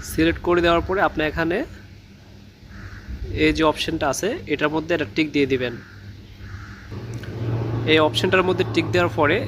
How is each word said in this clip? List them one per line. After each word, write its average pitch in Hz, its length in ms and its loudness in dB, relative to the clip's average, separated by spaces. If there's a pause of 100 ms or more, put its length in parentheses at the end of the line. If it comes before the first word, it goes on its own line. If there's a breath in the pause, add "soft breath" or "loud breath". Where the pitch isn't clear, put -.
(100)
সিলেক্ট 165 360 2
করে 175 180 6
দেওয়ার 170 240 6
পরে 190 200 0
আপনি 156 220 0
এখানে 170 280 0 (1900)
এই 156 120 6
যে 160 140 2
অপশনটা 156 420 -2
আছে 180 160 -2 (240)
এটার 147 220 0
মধ্যে 160 200 -2
একটা 156 200 -2
টিক 156 200 2
দিয়ে 143 180 4
দিবেন। 123 220 0 (2250)
এই 156 60 6 (100)
অপশনটার 185 400 2
মধ্যে 180 160 2 (100)
টিক 165 200 0
দেওয়ার 175 240 2
পরে 151 180 4 (120)